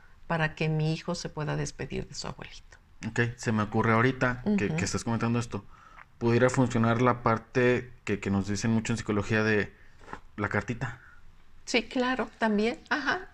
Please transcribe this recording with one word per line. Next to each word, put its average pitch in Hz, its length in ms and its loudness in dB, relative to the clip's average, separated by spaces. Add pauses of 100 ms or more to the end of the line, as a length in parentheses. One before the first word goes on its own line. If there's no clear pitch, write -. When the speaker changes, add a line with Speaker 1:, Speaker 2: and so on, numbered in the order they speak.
(260)
Speaker 1:
para 156 280 -2
que 160 140 -2
mi 156 260 2
hijo 170 200 -6
se 170 140 -8
pueda 147 280 -4
despedir 139 520 -6
de 143 60 -16
su - 140 -10
abuelito. - 500 -16 (300)
Speaker 2:
Ok, - 120 -2 (160)
se - 160 -4
me 107 120 2
ocurre 110 280 2
ahorita 123 520 2 (120)
que, 202 120 2
Speaker 1:
Ujú. 156 80 -2
Speaker 2:
que 170 80 0
estás - 200 -2
comentando 117 340 0
esto, 110 260 -6 (540)
pudiera 120 320 4
funcionar 120 520 2
la 123 200 4
parte 123 720 2 (120)
que, 101 160 -2
que 101 100 0
nos 98 160 2
dicen 104 240 0
mucho 113 220 2
en 113 60 -2
psicología 107 440 0
de 107 300 2 (640)
la 101 120 0
cartita. 120 520 -4 (640)
Speaker 1:
Sí, 226 240 0
claro, 254 400 -2 (100)
también, 220 420 0 (100)
ajá, 285 440 -2